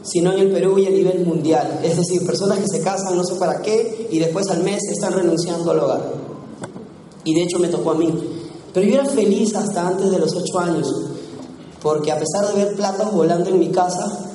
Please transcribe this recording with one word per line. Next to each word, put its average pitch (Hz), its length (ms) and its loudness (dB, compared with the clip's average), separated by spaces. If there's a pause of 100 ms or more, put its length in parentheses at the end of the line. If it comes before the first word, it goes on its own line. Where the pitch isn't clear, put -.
sino 180 280 0
en 190 80 2
el 196 120 4
Perú 190 260 2
y 196 80 4
a 185 60 2
nivel 175 340 2
mundial. 151 580 0
Es 160 140 2
decir, 180 280 0
personas 196 340 0
que - 80 -2
se - 140 -2
casan 190 360 -2
no 175 80 2
sé 180 100 -4
para 170 260 -2
qué 220 500 0
y 160 80 0
después 170 300 0
al 175 140 0
mes 202 260 0
están 190 240 -2
renunciando 170 580 0
al 156 80 4
hogar. 135 240 0 (1200)
Y 160 80 2
de 170 80 4
hecho 180 180 -2
me 175 80 4
tocó 151 240 0
a 156 40 2
mí. 160 180 2 (600)
Pero 190 120 4
yo 220 80 4
era 277 120 4
feliz 208 500 2
hasta 175 320 -2
antes 190 240 0
de 175 80 2
los 160 160 2
ocho 180 240 -2
años, 147 340 0 (880)
porque 151 300 0
a 156 80 0
pesar 196 280 0
de 202 160 2
ver 196 120 0
platos 202 360 0
volando 175 380 2
en 185 100 4
mi 165 120 2
casa 180 640 -2